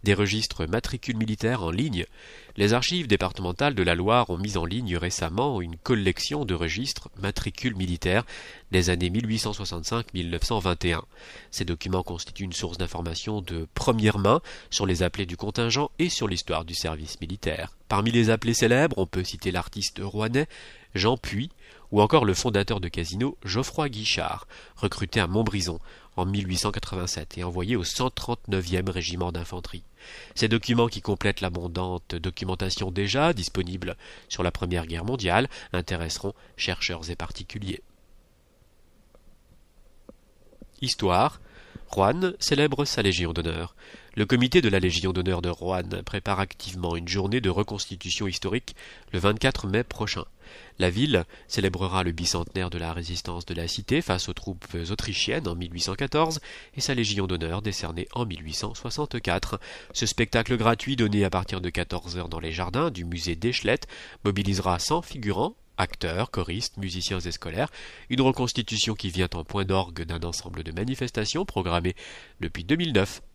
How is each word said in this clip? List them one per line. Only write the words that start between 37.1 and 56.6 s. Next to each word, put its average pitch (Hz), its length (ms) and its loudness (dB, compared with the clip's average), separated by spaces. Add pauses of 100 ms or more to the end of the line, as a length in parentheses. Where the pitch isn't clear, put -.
particuliers. 95 680 -8 (3000)
Histoire. 110 600 2 (460)
Roanne 156 520 4
célèbre 143 460 2
sa - 180 0
Légion 87 300 2
d'honneur. 82 420 -4 (400)
Le 104 100 4
comité 127 360 6
de 117 80 6
la 98 100 6
Légion 90 340 2
d'honneur 90 300 2
de 87 60 0
Roanne 90 540 -2
prépare 98 360 -2
activement 92 560 -4
une 85 120 -6
journée 98 320 0
de 95 120 2
reconstitution 101 760 -2
historique 98 500 -4 (360)
le 92 80 0
vingt-quatre 107 480 2
mai 107 160 2
prochain. - 420 -4 (540)
La 90 100 4
ville 107 360 4 (220)
célébrera 92 540 2
le 90 100 2
bicentenaire 87 600 -2
de 87 80 -4
la 82 140 -4
résistance 85 520 -6
de 90 80 -6
la 85 140 -4
cité 135 340 0
face 92 260 0
aux 87 60 -6
troupes - 420 -10 (140)
autrichiennes 107 580 -2
en 85 60 -2
mille 87 180 -6
huit 85 100 -6
cent 95 120 -2
quatorze 151 460 0 (360)